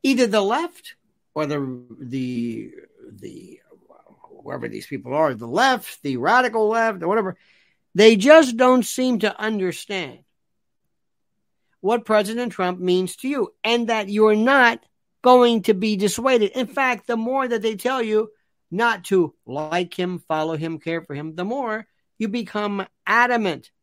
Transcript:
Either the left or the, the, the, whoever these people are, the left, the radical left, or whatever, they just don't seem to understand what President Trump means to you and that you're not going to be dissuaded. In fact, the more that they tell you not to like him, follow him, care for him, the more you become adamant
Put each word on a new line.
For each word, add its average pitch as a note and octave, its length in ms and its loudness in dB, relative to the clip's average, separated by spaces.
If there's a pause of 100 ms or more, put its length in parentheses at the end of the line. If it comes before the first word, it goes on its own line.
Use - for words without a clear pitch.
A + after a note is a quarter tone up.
Either B3+ 220 4
the G#3 140 2
left C4 540 -4 (380)
or D3+ 120 -4
the, C3+ 400 -6 (120)
the, A#2+ 760 -8 (360)
the, - 500 -20 (840)
whoever C3 260 -10
these G#2+ 180 -12
people C3+ 280 -10
are, D3+ 200 2
the A2+ 140 -12
left, A#3 560 -2
the C3+ 140 -4
radical A3 500 2
left, A3 360 -2
or E3 40 -4
whatever, F#3+ 300 -2 (580)
they A3 220 8
just B3+ 400 6
don't B3+ 280 4
seem B3+ 340 -2
to G#3 200 -2
understand F#3+ 800 -6 (1600)
what A3 240 -2
President A3 480 0
Trump F3+ 300 -4
means F3+ 360 0
to B3+ 120 -8
you C4+ 240 -4 (100)
and A#3 240 0
that A3 220 -2
you're G#3+ 260 4
not A#3 500 4 (360)
going A#3+ 420 4
to A3 100 2
be G#3 220 0
dissuaded. G#3+ 560 0
In B3+ 160 -6
fact, B3+ 400 -4
the A#3 100 -4
more B3+ 300 -2
that A#3 140 -4
they A3 140 -4
tell B3 260 -4
you G#3+ 280 0 (420)
not G#3+ 340 -2
to F3+ 280 0 (120)
like D#3 520 -4
him, F3+ 220 -4
follow D#3+ 380 -4
him, D#3+ 220 -6
care E3 220 -6
for D#3+ 120 -14
him, D#3 220 -10
the F3+ 100 -6
more A3 420 -6 (300)
you A3 100 -4
become G#3 580 -6 (220)
adamant A3+ 640 0 (120)